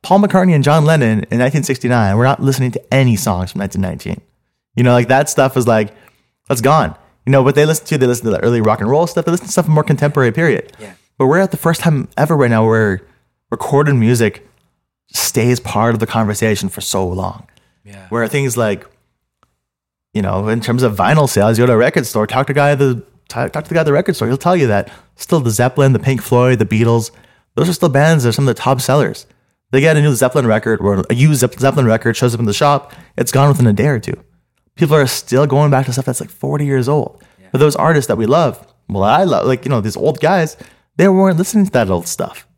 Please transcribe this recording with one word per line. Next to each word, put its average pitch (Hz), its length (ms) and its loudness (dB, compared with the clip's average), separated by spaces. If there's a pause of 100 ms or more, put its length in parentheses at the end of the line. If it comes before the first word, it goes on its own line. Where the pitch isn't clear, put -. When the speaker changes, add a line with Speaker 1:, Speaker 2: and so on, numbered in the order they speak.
Speaker 1:
Paul 190 180 2
McCartney 185 340 2
and 139 100 2
John 147 200 4
Lennon 123 460 2
in 117 80 -2
nineteen 135 240 0
sixty-nine 120 540 0
were 120 80 2
not 139 180 0
listening 131 300 -2
to - 220 -6
any 127 200 2
songs 92 380 -4
from 98 80 -8
nineteen 98 220 -6
nineteen. 87 380 -8 (540)
You 120 80 0
know, 123 100 4
like, 120 160 2
that 135 200 2
stuff 131 300 0
is 117 100 0
like, 110 260 0 (540)
that's 123 140 -2
gone. 131 340 2 (300)
You 135 40 -2
know, 135 120 4
what 127 120 2
they 147 120 4
listen 156 220 -2
to, 151 100 -2
they 127 80 2
listen 120 180 -2
to 113 60 -2
the 95 120 -2
early 117 200 0
rock 107 180 0
and 101 80 -4
roll 151 180 0
stuff. 165 200 -4
They 165 40 -2
listen 175 140 -4
to - 80 -12
stuff 175 140 0
in 156 60 0
more 151 120 2
contemporary 143 480 0
period. 156 480 -2
Speaker 2:
Yeah. - 140 -20 (240)
Speaker 1:
But 135 80 2
we're 160 140 2
at 190 100 0
the 156 80 -8
first 165 240 -2
time 147 340 0
ever 151 180 0
right 131 160 2
now 110 160 2
where 110 360 0 (480)
recorded 143 460 0
music 113 520 0 (640)
stays 120 480 -2
part 113 320 -2
of 110 80 -2
the 113 60 -2
conversation 104 640 -2
for - 100 -14
so 95 260 -4
long. 92 400 -8 (380)
Speaker 2:
Yeah. 98 240 -20
Speaker 1:
Where 113 200 -4
things 135 280 -4
like, 107 300 -4 (1300)
you 107 80 -2
know, 98 260 -2
in 113 140 -2
terms 123 200 -2
of 107 140 0
vinyl 131 320 2
sales, 107 300 2
you 117 40 4
go 123 40 4
to 123 80 2
a - 20 4
record 120 300 0
store, 107 200 -2
talk 131 200 -2
to 147 60 -6
the 135 60 -2
guy 143 120 2
at 143 80 0
the, 131 260 0 (240)
talk, - 240 -8
talk 151 120 -8
to - 40 -20
the - 60 -6
guy 160 60 2
at 160 40 0
the 151 80 0
record 165 240 0
store. 113 120 -4
He'll 131 100 -2
tell 180 180 0
you 143 120 2
that 101 220 0 (260)
still - 240 -2
the 120 100 -2
Zeppelin, 131 420 2
the 113 60 2
Pink 131 240 -2
Floyd, 127 360 2
the 104 80 0
Beatles, 113 440 0 (460)
those 151 120 0
are 180 60 -2
still 165 160 0
bands 143 340 2
that 117 60 2
are - 20 -2
some 139 160 0
of 117 80 0
the - 40 -16
top 135 200 0
sellers. - 460 -2 (440)
They 131 120 2
get 160 160 4
a 143 40 4
new 147 120 4
Zeppelin 127 320 0
record 110 340 0
or 98 300 0
a 113 40 0
used 139 280 2
Zepp-, - 160 -2
Zeppelin 135 280 0
record 110 300 0
shows 120 180 0
up 113 60 -6
in 117 60 0
the 104 80 -2
shop, 143 400 0 (240)
it's - 140 -4
gone 139 160 4
within 127 180 2
a 107 80 4
day 127 140 0
or 127 120 -2
two. - 220 -10 (520)
People 156 220 2
are 143 100 4
still 131 400 -2
going 143 240 2
back 135 140 2
to 127 80 -4
stuff 131 140 -4
that's, 127 140 -6
like, - 100 -12
forty 147 340 -6
years 135 240 0
old. - 340 -4 (160)
Speaker 2:
Yeah. - 140 -20
Speaker 1:
But 131 60 -2
those 147 180 2
artists 147 320 0
that 139 80 0
we 113 80 -2
love, 143 420 0 (220)
well, 98 140 -2
I 135 220 2
love, 139 220 0
like, 131 200 -2
you 131 40 -4
know, 117 120 0
these 107 160 -6
old 143 200 -2
guys, 165 380 -2 (400)
they 185 120 4
weren't 190 280 2
listening 190 300 0
to 196 60 -6
that 110 180 0
old 85 180 -2
stuff. - 380 -12 (120)